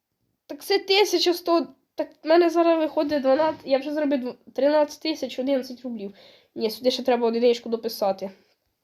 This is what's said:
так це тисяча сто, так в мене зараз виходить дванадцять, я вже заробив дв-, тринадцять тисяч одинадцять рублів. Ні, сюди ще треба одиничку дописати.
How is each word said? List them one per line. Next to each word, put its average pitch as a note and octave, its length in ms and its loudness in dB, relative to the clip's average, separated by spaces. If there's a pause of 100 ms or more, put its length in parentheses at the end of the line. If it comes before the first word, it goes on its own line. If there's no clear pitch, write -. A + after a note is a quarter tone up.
(460)
так - 180 -14
це G4 140 0
тисяча F4+ 560 2
сто, E4+ 320 0 (280)
так D4+ 140 -6 (160)
в D4 40 -2
мене E4+ 220 6
зараз E4 280 4
виходить D4+ 440 -2
дванадцять, D#4 420 2
я C4+ 140 2
вже D4 140 -8
заробив D4 280 -2
дв-, B3 140 -8 (200)
тринадцять D4 460 2
тисяч C#4+ 380 -6
одинадцять B3+ 440 -4
рублів. G#3 320 -10 (400)
Ні, A3+ 160 -4
сюди B3 200 -2
ще B3+ 120 -2
треба A#3+ 260 0
одиничку A#3 400 2
дописати. G#3+ 640 -4 (540)